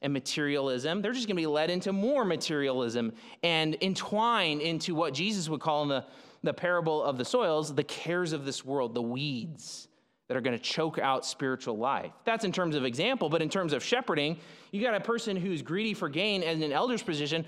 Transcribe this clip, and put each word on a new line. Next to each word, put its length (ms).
and 120
materialism. 880
They're 120
just 140
gonna 80
be 120
led 220
into 220
more 320
materialism 880
and 380
entwined 800
into 340
what 180
Jesus 360
would 120
call 220
in 60
the, 160
the 100
parable 500
of 140
the 80
soils, 480
the 100
cares 500
of 120
this 180
world, 300
the 80
weeds 840
that 100
are 40
gonna 180
choke 400
out 260
spiritual 520
life. 340
That's 220
in 60
terms 240
of 100
example, 440
but 120
in 80
terms 240
of 100
shepherding, 540
you 120
got 100
a 60
person 380
who's 260
greedy 320
for 120
gain 360
in 180
an 100
elder's 300
position, 460